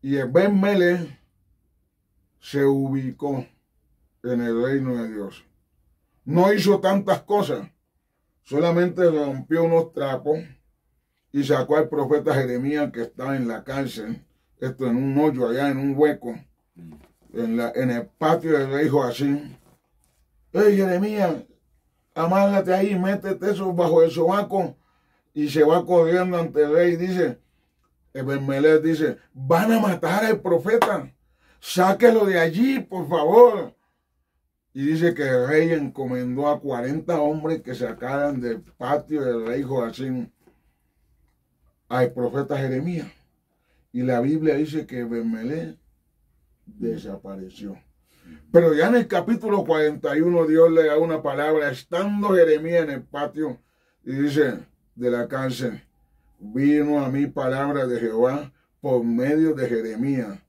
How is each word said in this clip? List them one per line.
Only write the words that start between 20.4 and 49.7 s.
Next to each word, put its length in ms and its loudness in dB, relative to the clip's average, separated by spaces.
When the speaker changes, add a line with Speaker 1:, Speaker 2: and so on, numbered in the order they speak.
Speaker 1:
"Ey, 240 4
Jeremías, 580 0
amárrate 600 2
ahí, 240 0
métete 540 -2
eso 200 -4
bajo 300 4
el 80 4
sobaco", 680 -2
y 160 -4
se 160 4
va 220 4
corriendo 500 2
ante 260 0
el 120 2
rey 180 4
y 40 -2
dice, 420 -2
Ebed-Melech 640 2
dice, 380 -2
"Van 400 0
a 80 4
matar 440 0
al 160 0
profeta, 720 0
sáquelo 680 4
de 120 2
allí, 400 2
por 300 -8
favor". 640 6
Y 140 -6
dice 280 2
que 140 -2
el 200 2
rey 240 2
encomendó 760 -4
a 120 -2
cuarenta 600 -4
hombres 420 -2
que 120 -10
sacaran 640 -4
del 220 -6
patio 600 -4
del 200 -2
rey 200 -4
Joacim 640 -6
al 240 0
profeta 440 -4
Jeremías. 520 -4
Y 100 -4
la 180 0
Biblia 340 0
dice 320 -4
que 140 -10
Ebed-Melech 760 -6
desapareció. 1120 -12
Pero 220 6
ya 140 2
en 60 4
el 120 2
capítulo 580 0
cuarenta 520 0